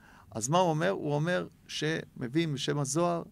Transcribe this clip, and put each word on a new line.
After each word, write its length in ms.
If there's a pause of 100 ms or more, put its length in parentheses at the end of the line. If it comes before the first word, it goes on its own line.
(320)
אז 180
מה 80
הוא 120
אומר? 200
הוא 240
אומר 340 (200)
שמביאים 840
בשם 260
הזוהר, 520